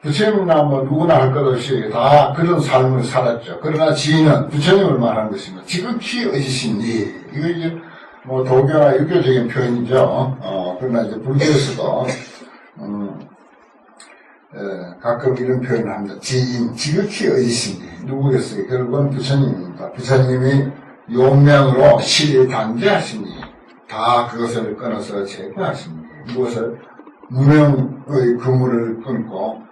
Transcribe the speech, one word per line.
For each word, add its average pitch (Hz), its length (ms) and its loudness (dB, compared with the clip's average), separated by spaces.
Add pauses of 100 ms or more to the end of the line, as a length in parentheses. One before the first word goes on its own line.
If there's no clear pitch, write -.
부처님이나 175 600 2
뭐 135 200 0
누구나 156 380 2
할 131 120 2
것 143 140 0
없이 117 440 -2
다 143 440 4
그런 165 240 2
삶을 131 440 2
살았죠. 120 580 -2
그러나 156 320 0
지인은 156 560 4
부처님을 165 500 4
말한 107 320 0
것입니다. 95 340 -12
지극히 233 580 -6
의지신이. 127 600 -2 (500)
이거 156 160 -4
이제 165 280 -4 (480)
뭐 131 180 -2
도교나 131 540 4
유교적인 135 520 2
표현이죠. - 920 0
어, 92 380 -6
그러나 117 240 -2
이제 107 160 -8
불교에서도, 135 880 0 (760)
음, 104 400 -8 (1400)
에, 98 40 -16 (420)
가끔 117 360 -2
이런 127 240 -2
표현을 110 320 -4
합니다. 101 280 -8
지인, 123 520 -2
지극히 196 540 -2
의지신이. 117 580 0 (200)
누구겠어요? 135 640 -2
결국은 127 420 -2
부처님입니다. - 840 -2
부처님이 131 800 2 (400)
용명으로 135 880 6
실단지하시니 139 1300 0 (600)
다 120 380 0
그것을 113 500 -4
끊어서 104 480 -6
제거하시니. 98 680 -8 (340)
이것을 117 480 -4 (520)
무명의 135 1120 2
그물을 123 600 0
끊고 110 600 -6 (100)